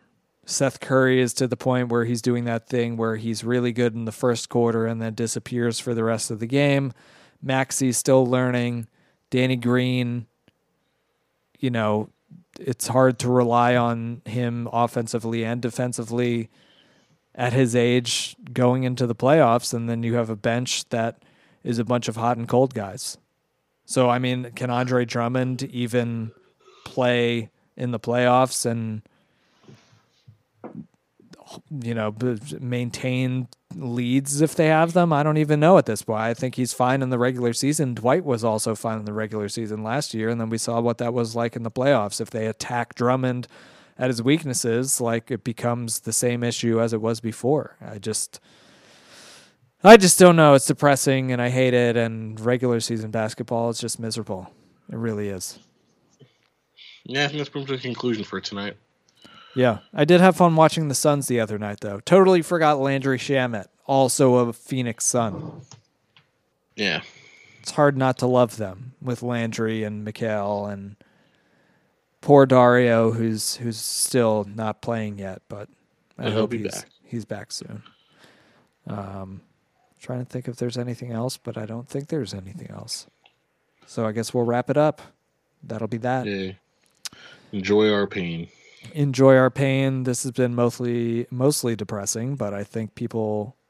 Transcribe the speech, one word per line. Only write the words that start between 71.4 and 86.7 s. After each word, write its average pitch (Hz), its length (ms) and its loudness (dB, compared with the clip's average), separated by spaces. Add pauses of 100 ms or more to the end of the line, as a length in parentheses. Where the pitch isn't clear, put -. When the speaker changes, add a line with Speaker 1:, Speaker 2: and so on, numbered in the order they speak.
Speaker 1:
poor 143 260 8
Dario, 123 680 6
who's, 113 440 -4
who's 117 200 -8
still 110 760 0
not 107 300 -8
playing 107 360 -6
yet, 95 300 -12
but 104 200 -14 (500)
I 120 60 -8
Speaker 2:
Yeah, 117 60 -4
he'll 107 100 -2
Speaker 1:
hope 110 100 -2
Speaker 2:
be 117 120 -6
Speaker 1:
he's, 98 120 -8
Speaker 2:
back. - 120 -14 (180)
Speaker 1:
he's 113 220 -10
back 104 260 -14
soon. - 300 -14 (1080)
Um, 98 540 -12 (580)
trying 123 200 -8
to 127 40 -8
think 127 240 -10
if 120 80 -8
there's 120 220 -6
anything 120 340 -8
else, 117 240 -6
but 117 220 -12
I 107 80 -10
don't 117 220 -12
think 139 200 -8
there's 123 260 -6
anything 98 360 -14
else. 104 360 -14 (800)
So 117 200 -4
I 107 60 -2
guess 110 220 -6
we'll 123 120 2
wrap 120 240 0
it 139 80 0
up. 151 220 2 (640)
That'll 113 240 -8
be 113 120 -6
that. 123 280 -4
Speaker 2:
Yeah. 95 260 -6 (1000)